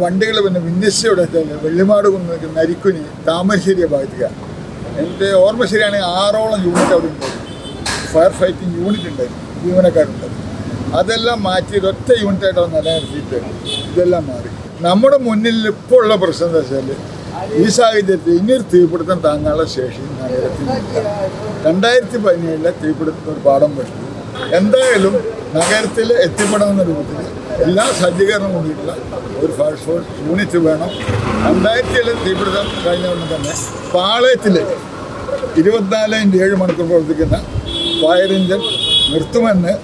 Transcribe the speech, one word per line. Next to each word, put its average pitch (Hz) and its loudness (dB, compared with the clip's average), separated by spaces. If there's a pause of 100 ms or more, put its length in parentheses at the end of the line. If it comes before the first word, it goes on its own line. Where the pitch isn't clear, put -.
വണ്ടികൾ 196 0 (100)
പിന്നെ 180 0
വിന്യസിച്ചവിടെ 190 2
എത്തിയാൽ 151 -2
വെള്ളിമാട് 196 4
കുന്ന്, 175 -4 (240)
നരിക്കുനി, 165 0 (260)
താമരശ്ശേരിയെ 180 2
ബാധിക്കുക. 135 -2 (760)
എൻ്റെ 180 -2 (160)
ഓർമ്മ 220 2
ശരിയാണെങ്കിൽ 202 0 (140)
ആറോളം 214 2
യൂണിറ്റ് 180 2
അവിടെ 165 2
ഉണ്ട്, 139 -8 (840)
ഫയർ 165 6
ഫൈറ്റിംഗ് 180 -2
യൂണിറ്റ് 190 -2
ഉണ്ടായിരുന്നു, 131 -6 (200)
ജീവനക്കാരുണ്ട്. 175 2 (720)
അതെല്ലാം 226 -2 (100)
മാറ്റി 185 -2
ഒരൊറ്റ 190 0 (120)
യൂണിറ്റായിട്ട് 190 0
അവിടെ 170 -2
നിലനിർത്തിയിട്ട് 151 -4 (540)
ഇതെല്ലാം 175 2
മാറി. 120 -8 (360)
നമ്മുടെ 247 6
മുന്നിൽ 226 0 (160)
ഇപ്പോൾ 247 4
ഉള്ള 214 4
പ്രശ്നം 170 0
എന്താ 160 2
വെച്ചാൽ 135 -4 (720)
ഈ 208 4 (100)
സാഹചര്യത്തിൽ 190 4
ഇനിയൊരു 233 2
തീപിടുത്തം 170 4
താങ്ങാനുള്ള 151 0 (120)
ശേഷി 127 -4 (200)
നഗരത്തിനില്ല. 233 -4 (640)
രണ്ടായിരത്തി 233 2
പതിനേഴിലെ 170 0 (100)
തീപിടുത്തത്തിന് 156 -4
ഒരു - -10
പാഠം 143 4
പഠിച്ചു. - -10 (540)
എന്തായാലും 208 4 (420)
നഗരത്തിൽ 214 0 (160)
എത്തിപ്പെടാവുന്ന 202 2
രൂപത്തിൽ 147 -4 (460)
എല്ലാ 185 4 (160)
സജ്ജീകരണവും 196 2
കൂടിയിട്ടുള്ള 156 -4 (500)
ഒരു 160 0
ഫയർ 151 0
ഫോഴ്സ് 165 -4 (160)
യൂണിറ്റ് 175 0
വേണം. 156 0 (560)
രണ്ടായിരത്തി 240 2
ഏഴിലെ 233 0 (100)
തീപിടുത്തം 190 -2 (180)
കഴിഞ്ഞ 175 0
ഉടനെ 165 -6
തന്നെ 147 -4 (420)
പാളയത്തിൽ 214 2 (1040)
ഇരുപത്തിനാല് 214 2
into 190 4
ഏഴ് 196 2
മണിക്കൂർ 175 0
പ്രവർത്തിക്കുന്ന 160 2 (640)
ഫയർ 180 4
എഞ്ചിൻ 185 0 (500)
നിർത്തുമെന്ന് 185 2 (100)